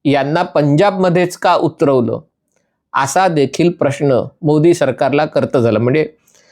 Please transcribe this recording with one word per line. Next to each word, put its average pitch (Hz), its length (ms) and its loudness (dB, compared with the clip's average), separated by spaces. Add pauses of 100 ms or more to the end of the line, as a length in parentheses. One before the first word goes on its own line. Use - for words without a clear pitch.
यांना 143 380 0
पंजाबमध्येच 175 960 0
का 180 180 0
उतरवलं, 135 640 0 (760)
असा 180 340 0
देखील 156 440 0
प्रश्न 139 520 -2 (180)
मोदी 156 320 2
सरकारला 143 520 0
कर्त 135 320 -2
झाला. 113 220 2
म्हणजे 135 300 -2 (420)